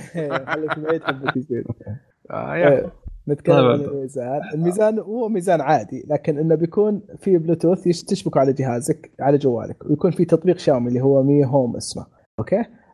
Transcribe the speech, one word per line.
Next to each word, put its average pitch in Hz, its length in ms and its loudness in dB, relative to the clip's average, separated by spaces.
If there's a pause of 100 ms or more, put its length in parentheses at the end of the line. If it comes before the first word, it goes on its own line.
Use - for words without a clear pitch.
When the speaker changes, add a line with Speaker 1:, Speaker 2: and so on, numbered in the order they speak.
(140)
Speaker 1:
<laughs> 151 400 -6
خليك 156 240 -4
بعيد 156 240 -4
حبة 135 340 -4
يصير. 123 280 -4 (680)
Speaker 2:
آه، - 260 -6
يا. 170 120 4
Speaker 1:
إيه، 180 240 2 (360)
نتكلم 143 280 2
Speaker 3:
طيب. 131 100 6
Speaker 1:
عن 120 140 4
الميزان. 139 600 -6 (140)
الميزان 196 440 2
هو 214 300 -4
ميزان 180 320 0
عادي، 131 500 -2
لكن 147 280 0
إنه 160 160 2
بيكون 202 480 0 (160)
فيه 190 200 4
بلوتوث 170 480 0
يش-، 170 180 0
تشبكه 165 360 -2
على 135 120 4
جهازك، 131 580 -4 (100)
على 139 180 4
جوالك، 123 380 -2 (140)
ويكون 151 200 2
فيه 170 160 0
تطبيق 170 320 2
شاومي 123 300 2
اللي 123 120 0
هو 135 220 4
مي 143 220 4
هوم 127 320 0
اسمه. - 300 -10 (320)
أوكي؟ 180 220 0 (340)